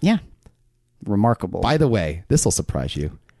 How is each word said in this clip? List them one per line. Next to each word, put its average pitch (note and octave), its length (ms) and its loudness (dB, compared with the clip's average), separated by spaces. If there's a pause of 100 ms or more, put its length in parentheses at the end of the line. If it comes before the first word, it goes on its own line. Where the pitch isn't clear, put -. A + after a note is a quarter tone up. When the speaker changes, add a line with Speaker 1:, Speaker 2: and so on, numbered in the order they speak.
Speaker 1:
Yeah. G3+ 180 2 (840)
Remarkable. G2+ 560 0
Speaker 2:
By A#2+ 160 2
the D#3 100 4
way, F2 400 0
this D3 180 2
will G2+ 60 2
surprise - 460 -4
you. D2 220 -6 (220)